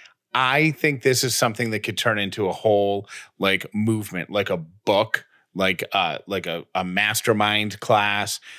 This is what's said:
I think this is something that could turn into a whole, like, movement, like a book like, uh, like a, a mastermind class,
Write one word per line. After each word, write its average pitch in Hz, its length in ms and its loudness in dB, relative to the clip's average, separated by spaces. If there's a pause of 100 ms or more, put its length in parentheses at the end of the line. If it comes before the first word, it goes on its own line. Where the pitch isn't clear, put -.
(340)
I 135 380 4
think 143 300 -2
this 131 200 4
is 120 140 0
something 117 340 0
that 107 140 -2
could 107 140 -6
turn 110 200 0
into 101 300 -2
a 87 40 -2
whole, 101 560 2 (300)
like, 98 340 0
movement, 107 580 -2
like 101 200 0
a 92 60 0
book 98 720 -2 (280)
like, 95 280 0 (100)
uh, 85 340 0
like 92 200 -6
a, 85 180 -6 (100)
a 92 100 -2
mastermind 104 960 0
class, 104 600 0 (180)